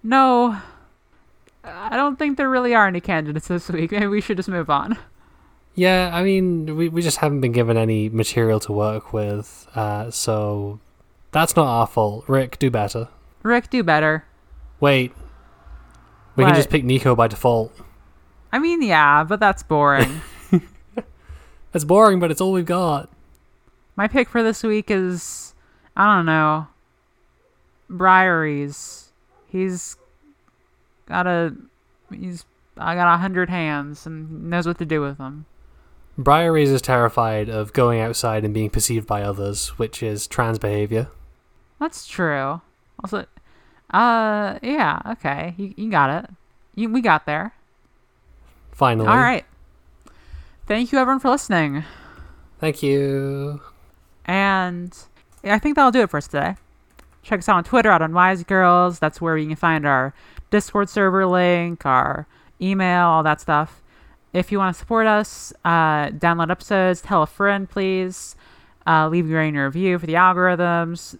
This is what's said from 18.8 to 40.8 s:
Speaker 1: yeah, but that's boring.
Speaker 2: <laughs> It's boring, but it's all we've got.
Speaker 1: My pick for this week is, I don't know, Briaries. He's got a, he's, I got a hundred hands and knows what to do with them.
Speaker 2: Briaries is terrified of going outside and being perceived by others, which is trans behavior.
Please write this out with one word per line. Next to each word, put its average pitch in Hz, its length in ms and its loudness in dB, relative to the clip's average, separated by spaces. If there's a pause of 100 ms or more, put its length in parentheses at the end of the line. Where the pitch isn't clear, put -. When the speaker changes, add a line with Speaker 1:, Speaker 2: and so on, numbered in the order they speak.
Speaker 1:
yeah, 151 400 4
but 185 160 -2
that's 202 240 2
boring. 143 640 2
Speaker 2:
<laughs> - 120 -20 (1300)
It's 156 120 -2
boring, 196 340 6
but 175 120 0
it's 151 100 -4
all 190 120 0
we've 185 120 0
got. 170 440 -2 (880)
Speaker 1:
My 208 120 -2
pick 247 200 0
for 233 140 0
this 220 200 -2
week 214 280 -2
is, 185 640 -4 (420)
I 202 200 4
don't 170 100 2
know, 156 420 2 (1200)
Briaries. 175 1160 0 (380)
He's 185 500 -6 (1080)
got 180 200 -4
a, 170 280 -2 (580)
he's, 180 320 -12 (320)
I 170 180 -6
got 175 200 4
a 170 40 2
hundred 180 320 -2
hands 147 560 -6
and 160 440 -12
knows 175 160 -2
what 170 120 -4
to 170 80 -6
do 156 140 -2
with 139 180 -6
them. 143 280 -14 (720)
Speaker 2:
Briaries 151 500 4
is 135 140 2
terrified 113 640 0
of 107 240 -6
going 120 280 2
outside 113 440 -2
and 104 80 -2
being 107 180 -2
perceived 110 360 -2
by 104 160 -4
others, 101 460 -6 (100)
which - 240 -6
is 107 240 -6
trans 113 320 -2
behavior. 107 500 -2 (720)